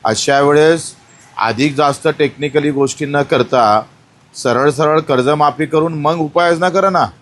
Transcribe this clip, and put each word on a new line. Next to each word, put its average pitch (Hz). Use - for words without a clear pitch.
अशा 139
वेळेस 151
अधिक 120
जास्त 143
टेक्निकली 147
गोष्टी 139
न 143
करता 120
सरळ 127
सरळ 151
कर्जमाफी 147
करून 160
मग 151
उपाययोजना 170
करा 196
ना. 160